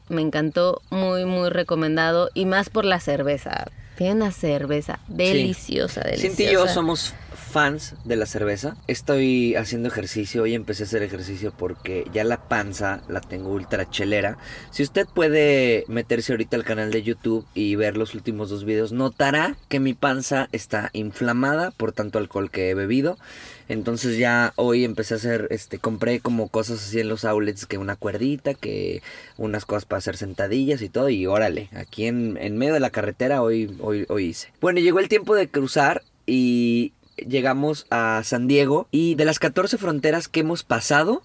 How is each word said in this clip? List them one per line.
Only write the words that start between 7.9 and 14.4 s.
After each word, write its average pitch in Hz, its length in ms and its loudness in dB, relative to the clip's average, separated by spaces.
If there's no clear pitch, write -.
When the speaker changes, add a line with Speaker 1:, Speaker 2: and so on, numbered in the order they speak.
Speaker 2:
de 113 140 0
la 107 80 0
cerveza. 104 500 -4
Estoy 127 680 2
haciendo 117 320 -2
ejercicio, 110 560 -2
hoy 113 120 2
empecé 107 280 -6
a - 40 -6
hacer 107 160 -2
ejercicio 95 540 -6
porque 90 460 -6
ya 107 120 2
la 117 240 -2
panza 101 580 -2
la 98 140 -6
tengo 95 300 -10
ultra 95 380 -4
chelera. 101 480 -2